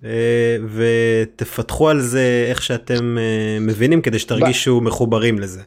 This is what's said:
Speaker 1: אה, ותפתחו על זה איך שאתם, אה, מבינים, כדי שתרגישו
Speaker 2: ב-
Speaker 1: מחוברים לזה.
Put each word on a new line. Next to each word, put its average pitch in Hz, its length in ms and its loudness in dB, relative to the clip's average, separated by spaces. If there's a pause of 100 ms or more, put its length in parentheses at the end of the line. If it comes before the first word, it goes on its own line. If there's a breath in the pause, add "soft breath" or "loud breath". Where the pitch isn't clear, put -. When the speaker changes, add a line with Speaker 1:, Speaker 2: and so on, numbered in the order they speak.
Speaker 1:
אה, 117 520 0 (180)
ותפתחו 113 1120 0
על 151 120 2
זה 123 480 0
איך 123 140 -4
שאתם, 120 560 -2
אה, 110 420 -2
מבינים, 113 420 2
כדי 113 160 0
שתרגישו 127 640 2
Speaker 2:
ב- 117 40 0
Speaker 1:
מחוברים 113 540 0
לזה. 95 280 -10